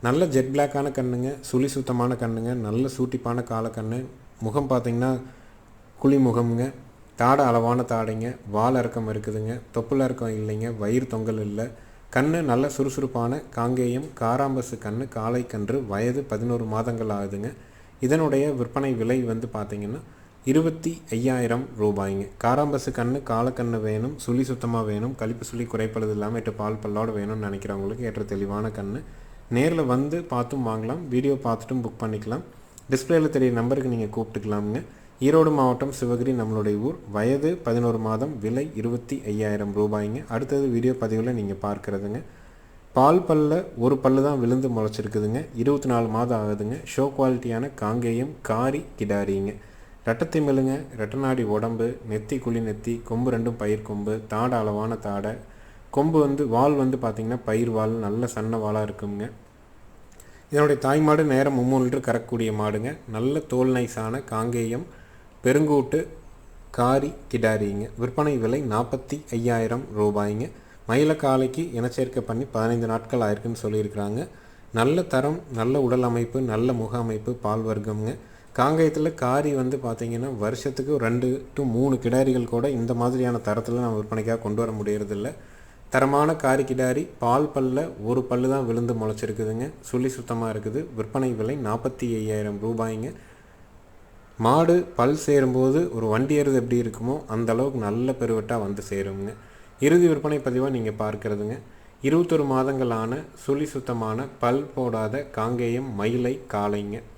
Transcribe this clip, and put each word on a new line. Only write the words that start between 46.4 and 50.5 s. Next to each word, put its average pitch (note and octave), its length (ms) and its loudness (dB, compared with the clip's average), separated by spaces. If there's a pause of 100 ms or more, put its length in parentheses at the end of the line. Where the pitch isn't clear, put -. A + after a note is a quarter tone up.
ஆகுதுங்க. G#2 340 -2 (160)
ஷோ C3+ 140 2 (100)
குவாலிட்டியான B2+ 540 0 (120)
காங்கேயம் A#2 500 0 (180)
காரி C3 320 0 (180)
கிடாரிங்க. G2+ 540 0 (520)
ரெட்டத்திமிழுங்க, C3+ 720 0 (240)